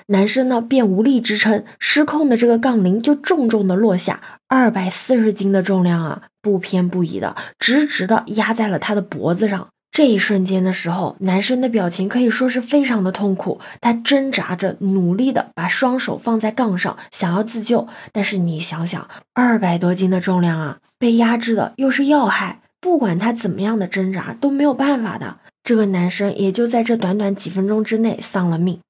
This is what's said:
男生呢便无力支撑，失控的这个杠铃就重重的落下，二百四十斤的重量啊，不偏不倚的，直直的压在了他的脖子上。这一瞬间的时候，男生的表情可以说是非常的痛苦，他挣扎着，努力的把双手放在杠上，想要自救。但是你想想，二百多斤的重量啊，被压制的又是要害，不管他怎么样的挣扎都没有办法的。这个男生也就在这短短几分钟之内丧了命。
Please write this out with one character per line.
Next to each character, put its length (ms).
男 220
生 200
呢 120
便 260
无 160
力 180
支 160
撑， 280
失 240
控 240
的 80
这 100
个 120
杠 260
铃 180
就 140
重 320
重 180
的 80
落 220
下， 240
二 240
百 180
四 280
十 160
斤 180
的 140
重 180
量 220
啊， 180
不 200
偏 280
不 140
倚 160
的， 160
直 260
直 220
的 200
压 280
在 140
了 100
他 160
的 80
脖 320
子 140
上。 180
这 160
一 120
瞬 260
间 180
的 120
时 160
候， 300
男 200
生 220
的 80
表 180
情 180
可 120
以 100
说 220
是 100
非 240
常 180
的 80
痛 240
苦， 260
他 140
挣 360
扎 240
着， 260
努 340
力 180
的 220
把 120
双 320
手 200
放 200
在 120
杠 260
上， 220
想 220
要 100
自 200
救。 260
但 100
是 140
你 240
想 260
想， 220
二 260
百 200
多 160
斤 160
的 100
重 220
量 180
啊， 180
被 180
压 220
制 160
的 220
又 140
是 140
要 220
害， 340
不 200
管 200
他 140
怎 180
么 120
样 160
的 80
挣 260
扎 260
都 120
没 120
有 120
办 280
法 140
的。 220
这 100
个 120
男 240
生 260
也 160
就 160
在 160
这 100
短 220
短 180
几 140
分 180
钟 160
之 140
内 240
丧 300
了 80
命。 200